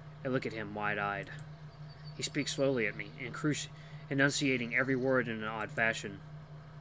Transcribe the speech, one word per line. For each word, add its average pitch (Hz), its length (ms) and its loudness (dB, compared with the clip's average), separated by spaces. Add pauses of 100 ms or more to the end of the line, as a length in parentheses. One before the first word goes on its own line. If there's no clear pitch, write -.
(240)
I 139 40 -4
look 127 160 2
at 117 80 -2
him 107 220 -6
wide-eyed. 104 560 0 (840)
He - 60 -6
speaks - 300 2
slowly 135 340 4
at 104 100 -2
me, 104 140 -8 (120)
encruci-, 135 460 0 (420)
enunciating 135 640 4
every 131 220 4
word 127 320 4
in 110 140 -2
an 107 60 -2
odd 110 220 -2
fashion. 113 500 0 (600)